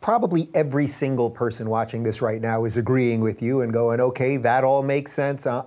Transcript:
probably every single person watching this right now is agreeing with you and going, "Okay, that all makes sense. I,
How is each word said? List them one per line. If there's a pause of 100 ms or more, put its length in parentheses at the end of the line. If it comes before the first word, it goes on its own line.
probably
every
single
person
watching
this
right
now
is
agreeing
with
you
and
going,
"Okay,
that
all
makes
sense.
I,